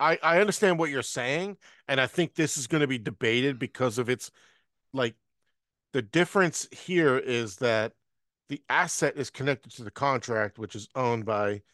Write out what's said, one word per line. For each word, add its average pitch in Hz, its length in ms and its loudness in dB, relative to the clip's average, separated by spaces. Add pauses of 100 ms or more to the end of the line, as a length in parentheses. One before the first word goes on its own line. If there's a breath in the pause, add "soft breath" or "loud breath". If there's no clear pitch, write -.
I, 156 220 4
I 165 180 6
understand 185 380 2
what 160 120 0
you're 139 120 -2
saying, 156 540 -4 (320 loud breath)
and 135 120 2
I 131 60 4
think - 280 -2
this 156 220 0
is 135 100 -6
gonna 147 200 2
be 131 120 -2
debated 120 600 0
because 123 400 -2
of 117 100 -2
its, 123 220 -4 (640 soft breath)
like, 123 240 -2 (760)
the 127 100 -2
difference 170 680 0
here 156 480 2
is 120 380 -2
that 113 360 2 (560)
the 143 200 -10
asset 156 480 0
is 135 140 -6
connected 135 420 -4
to 123 120 -16
the 104 60 -12
contract, 120 680 -2
which 110 180 -10
is 104 180 -12
owned 120 300 -2
by 104 380 -2 (120)